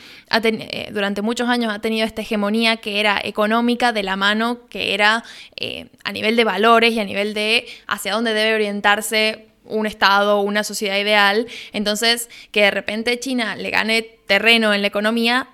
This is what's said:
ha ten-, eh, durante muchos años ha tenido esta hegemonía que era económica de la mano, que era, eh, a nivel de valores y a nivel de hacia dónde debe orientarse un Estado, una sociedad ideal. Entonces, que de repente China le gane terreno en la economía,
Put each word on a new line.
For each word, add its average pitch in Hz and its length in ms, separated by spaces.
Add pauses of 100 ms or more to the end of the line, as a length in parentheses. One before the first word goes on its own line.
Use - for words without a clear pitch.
(300)
ha 226 120
ten-, 220 200
eh, - 320
durante 202 300
muchos 240 260
años 240 240
ha 208 60
tenido 220 260
esta 220 160
hegemonía 220 560
que 208 220
era 208 220
económica 240 720
de 214 120
la 190 120
mano, 214 440 (100)
que 190 240
era, 208 300 (320)
eh, - 320 (160)
a - 80
nivel 202 240
de 233 80
valores 226 500
y 226 60
a 208 60
nivel 202 280
de 220 320 (220)
hacia 202 260
dónde 226 200
debe 220 200
orientarse 214 960 (180)
un 214 220
Estado, 208 540
una 202 220
sociedad 202 360
ideal. 208 480 (240)
Entonces, 220 580 (220)
que 214 100
de 202 100
repente 220 480
China 240 360
le 185 160
gane 220 560
terreno 214 460
en 202 80
la 202 60
economía, 233 680